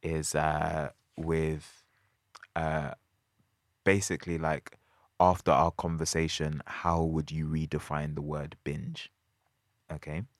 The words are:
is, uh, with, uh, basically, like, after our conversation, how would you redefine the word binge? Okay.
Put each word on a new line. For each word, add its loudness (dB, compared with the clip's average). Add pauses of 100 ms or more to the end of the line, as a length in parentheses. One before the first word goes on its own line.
is, -2
uh, 0 (260)
with, -2 (720)
uh, -2 (880)
basically, 2
like, -2 (440)
after 6
our 6
conversation, -2
how 0
would 0
you -2
redefine -2
the -6
word -6
binge? -8 (800)
Okay. -6 (160)